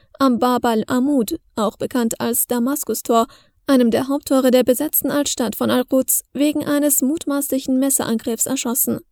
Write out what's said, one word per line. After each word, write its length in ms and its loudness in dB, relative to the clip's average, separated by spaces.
am 220 2
Bab 260 2
al-Amud, 760 0
auch 220 -2
bekannt 420 -2
als 280 -2
Damaskustor, 800 0
einem 240 4
der 160 0
Haupttore 420 2
der 140 6
besetzten 480 0
Altstadt 440 -2
von 140 -2
Al-Quds, 540 0
wegen 320 0
eines 360 0
mutmaßlichen 800 -2
Messerangriffs 680 -2
erschossen. 540 -4